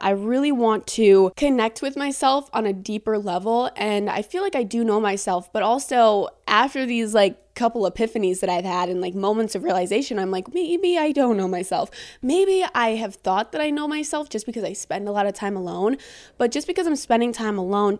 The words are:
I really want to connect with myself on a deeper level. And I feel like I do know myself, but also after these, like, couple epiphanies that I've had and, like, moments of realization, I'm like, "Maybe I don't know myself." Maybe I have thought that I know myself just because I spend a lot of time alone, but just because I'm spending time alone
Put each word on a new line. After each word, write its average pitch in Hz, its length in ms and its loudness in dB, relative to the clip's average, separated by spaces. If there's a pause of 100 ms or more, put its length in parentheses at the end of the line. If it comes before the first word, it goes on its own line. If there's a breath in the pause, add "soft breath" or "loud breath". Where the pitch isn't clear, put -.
I 196 80 2
really 240 420 0
want 226 360 2
to 196 480 6
connect 240 440 0
with 277 160 -4
myself 277 560 0
on 220 140 -2
a 196 80 0
deeper 214 420 -4
level. 208 600 0
And 208 340 -2
I 208 120 -4
feel 359 200 -6
like 381 140 -2
I 240 80 0
do 233 200 -2
know 214 160 2
myself, 196 520 -2
but 220 100 0
also 226 640 2 (180)
after 262 380 2
these, 226 300 -2
like, 202 240 4 (160)
couple 233 360 0
epiphanies 214 500 -2
that 180 100 0
I've 180 160 -2
had 180 240 -2
and, 180 100 -2
like, 180 140 -4
moments 208 400 0
of 196 100 -4
realization, 208 540 0
I'm 190 120 -2
like, 190 220 -6
"Maybe 349 460 0
I 311 120 2
don't 254 280 2
know 185 100 0
myself." 185 420 -4 (300 loud breath)
Maybe 370 420 2 (120)
I 226 220 2
have 220 180 -6
thought 196 380 -2
that 311 100 -4
I 302 80 -2
know 294 180 -4
myself 302 400 -6
just - 160 -8
because 226 180 -8
I 180 120 -6
spend 202 340 -8
a 202 40 -4
lot 202 120 2
of 202 80 0
time 202 240 -6
alone, 185 400 -2 (400 loud breath)
but 240 140 0
just 294 160 -4
because 359 200 -2
I'm 311 100 0
spending 240 360 0
time 214 240 -4
alone 202 440 0